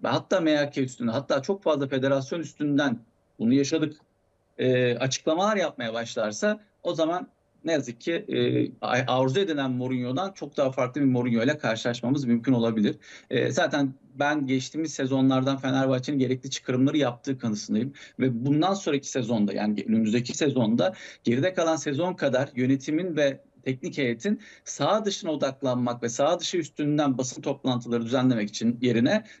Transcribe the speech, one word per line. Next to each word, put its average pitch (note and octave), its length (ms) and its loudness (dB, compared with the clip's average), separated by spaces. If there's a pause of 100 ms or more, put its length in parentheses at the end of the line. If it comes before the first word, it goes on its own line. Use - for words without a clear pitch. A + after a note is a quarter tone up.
ve - 40 0
hatta D#3 320 0
M D#3 160 2
H C#3+ 140 0
K - 120 -4
üstünden, B2 300 -4
hatta C3+ 300 0
çok G3 200 -4
fazla C#3+ 240 2
federasyon C3+ 540 0
üstünden C#3+ 580 0 (400)
bunu A2+ 160 2
yaşadık, D3+ 420 2 (640)
e, B2 380 2
açıklamalar D#3+ 600 0
yapmaya B2+ 380 -4
başlarsa A#2 680 -2 (220)
o F3 120 -2
zaman E3 340 0 (360)
ne E3 80 -2
yazık C3+ 280 -2
ki, E3+ 120 -4
e, B2 760 -2 (200)
arzu C3 340 2
edilen C#3+ 300 -2
Mourinho'dan B2+ 640 -4
çok D3 240 -12
daha C3+ 140 2
farklı C3 300 -2
bir C#3+ 60 4
Mourinho A#2+ 360 2
ile D3+ 160 0
karşılaşmamız B2 680 -2
mümkün A#2+ 280 2
olabilir. A2+ 440 2 (340)
E, B2+ 200 2
zaten C#3 440 0 (200)
ben C#3+ 320 0
geçtiğimiz C#3 480 -4
sezonlardan C3+ 640 2
Fenerbahçe'nin C3+ 600 0
gerekli B2+ 320 0
çıkarımları C3+ 480 2
yaptığı C3 400 -2
kanısındayım. A2 540 -2 (280)
Ve A#2+ 260 0
bundan D#3 280 4
sonraki D3+ 340 -2
sezonda, G#2+ 440 0
yani G#2 360 -2
önümüzdeki A2 480 2
sezonda B2+ 580 2 (300)
geride C#3 300 2
kalan E3 220 2
sezon D#3 380 -2
kadar C3+ 400 0
yönetimin C#3+ 600 0
ve C#3 240 2 (240)
teknik C3+ 340 -6
heyetin C3 420 0 (240)
saha F#3+ 400 0
dışına G3 260 -4
odaklanmak B2+ 720 -2
ve A#2+ 60 -2
saha D3+ 320 0
dışı - 160 -4
üstünden D3 600 0
basın C3 240 -6
toplantıları A#2+ 600 -2
düzenlemek A#2+ 460 2
için A#2 320 -2
yerine B2+ 440 2 (160)